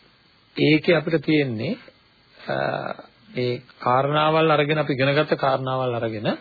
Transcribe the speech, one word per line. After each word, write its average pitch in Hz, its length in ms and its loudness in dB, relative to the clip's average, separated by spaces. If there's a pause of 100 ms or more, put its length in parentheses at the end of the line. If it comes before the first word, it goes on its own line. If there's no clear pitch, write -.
(560)
ඒකේ 151 400 4
අපිට 156 260 -2
තියෙන්නේ, 143 560 -2 (580)
අ, - 200 -8 (760)
මේ 123 320 -4 (140)
කාරණාවල් 151 720 2
අරගෙන 151 280 2
අපි 147 140 0
ඉගෙනගත්ත 143 440 2
කාරණාවල් 131 580 -2
අරගෙන 113 340 -4 (120)